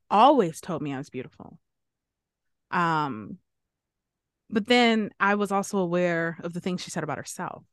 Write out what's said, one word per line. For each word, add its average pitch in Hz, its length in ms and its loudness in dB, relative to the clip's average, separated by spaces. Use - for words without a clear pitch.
always 220 500 6
told 151 220 -6
me 147 100 -4
I 135 60 -6
was 143 100 -10
beautiful. - 500 -14
Um, 151 680 -2
but 214 180 -2
then 233 520 4
I 202 160 2
was 202 160 -2
also 196 280 -2
aware 170 640 0
of 170 100 -8
the 175 80 -8
things 180 220 -4
she - 80 -12
said 160 140 -6
about 147 140 -6
herself. - 540 -12